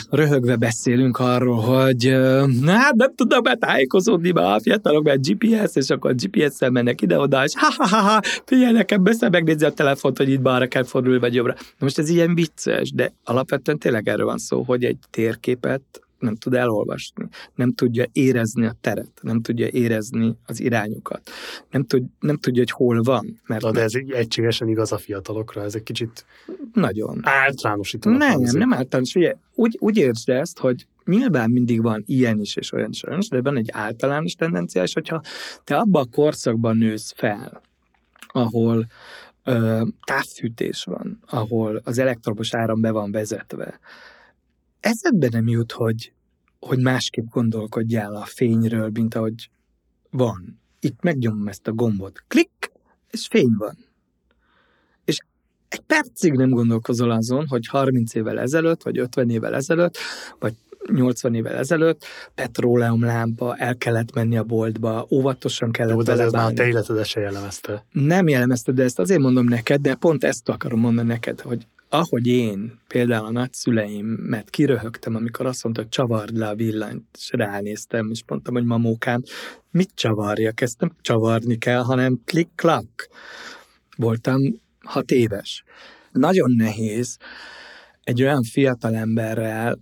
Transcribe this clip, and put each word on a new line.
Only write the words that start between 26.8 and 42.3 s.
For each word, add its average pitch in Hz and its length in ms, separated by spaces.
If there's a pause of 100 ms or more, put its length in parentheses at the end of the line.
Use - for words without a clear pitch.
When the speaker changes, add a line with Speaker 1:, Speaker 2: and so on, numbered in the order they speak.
Speaker 2:
általánosítónak 135 960
Speaker 1:
Nem, 285 140
Speaker 2:
hangzik. 127 260
Speaker 1:
nem 247 140
általános. 131 420
Ugye, 165 200 (200)
úgy, 226 260
úgy 214 160
értsd 123 320
ezt, 135 300
hogy 127 280 (180)
nyilván 170 460
mindig 123 320
van 110 240
ilyen 120 340
is, 101 160
és - 160
olyan 110 180
is, 120 140
olyan 147 140
is, 202 100
de 127 120
van 139 160
egy 113 160
általános 139 600
tendencia, 175 500
és 175 100
hogyha 160 300 (420)
te 143 120
abba 185 240
a 120 120
korszakban 117 640
nősz 110 400
fel, - 460 (640)
ahol, 113 600 (580)
ö, 113 380 (220)
távfűtés - 800
van, - 420
ahol 110 580
az 123 140
elektromos 113 560